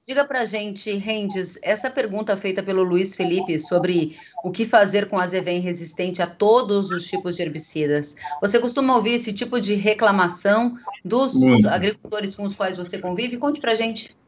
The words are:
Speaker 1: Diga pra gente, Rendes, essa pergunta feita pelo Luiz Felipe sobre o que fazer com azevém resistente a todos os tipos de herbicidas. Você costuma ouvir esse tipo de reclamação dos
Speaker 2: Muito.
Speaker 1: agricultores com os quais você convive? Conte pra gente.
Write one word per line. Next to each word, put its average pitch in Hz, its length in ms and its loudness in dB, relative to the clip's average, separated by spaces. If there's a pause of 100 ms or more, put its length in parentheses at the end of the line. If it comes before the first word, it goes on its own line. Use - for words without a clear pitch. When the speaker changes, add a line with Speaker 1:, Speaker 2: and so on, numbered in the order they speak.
Speaker 1:
Diga 262 180 2
pra 262 200 -2
gente, 208 520 -6
Rendes, 196 680 -4
essa 214 260 -2
pergunta 214 480 -2
feita 190 240 -4
pelo 190 220 0
Luiz 185 320 0
Felipe 170 460 -2
sobre 175 560 0 (260)
o 185 80 -4
que 214 160 -2
fazer 202 420 4
com 208 80 -4
azevém 180 440 -2
resistente 180 600 -6
a 175 60 0
todos 202 640 2
os 175 160 -6
tipos 185 300 -4
de 180 60 -4
herbicidas. 151 760 -2 (240)
Você 202 180 2
costuma 254 380 2
ouvir 226 160 2
esse 240 200 -2
tipo 240 280 -4
de 202 140 0
reclamação 208 1000 2 (280)
dos 247 300 0
Speaker 2:
Muito. 262 340 8
Speaker 1:
agricultores 196 680 -2
com 202 80 -10
os 196 120 -4
quais 190 220 -2
você 180 220 -8
convive? 202 380 -4
Conte 285 240 -2
pra 226 160 2
gente. 226 340 -4 (180)